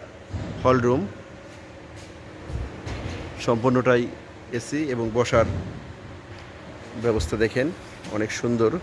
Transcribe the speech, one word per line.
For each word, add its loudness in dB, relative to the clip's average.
হলরুম, 6
সম্পূর্ণটাই 6
এসি -2
এবং 0
বসার 6
ব্যবস্থা 2
দেখেন 4
অনেক 2
সুন্দর 4